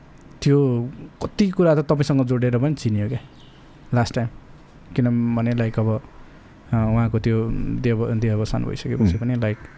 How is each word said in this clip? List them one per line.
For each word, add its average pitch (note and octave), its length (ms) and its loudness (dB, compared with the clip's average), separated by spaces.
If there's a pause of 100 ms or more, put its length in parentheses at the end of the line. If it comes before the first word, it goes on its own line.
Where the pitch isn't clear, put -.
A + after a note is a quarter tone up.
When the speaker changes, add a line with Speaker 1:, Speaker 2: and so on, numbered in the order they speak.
(420)
Speaker 1:
त्यो C3+ 480 2 (320)
कति - 280 0
कुरा F3 240 4
त D3 40 4
तपाईँसँग C#3+ 460 2
जोडेर B2 340 0
पनि C#3+ 160 2
चिनियो G#2+ 340 -2
क्या A#2+ 100 -4 (760)
लास्ट A#2 200 0
टाइम। A#2 140 -2 (680)
किनभने, A#2 580 2
लाइक, A#2 240 -2
अब, A2 240 0 (720)
अ, A#2 40 0
उहाँको A2+ 420 2
त्यो A2+ 340 0
देव-, A#2 680 -2
देहावसान A2 440 0
भइसकेपछि A#2 480 0
Speaker 2:
उम्। G2+ 80 -2
Speaker 1:
पनि, A#2+ 140 -2
लाइक, A2 220 -2 (220)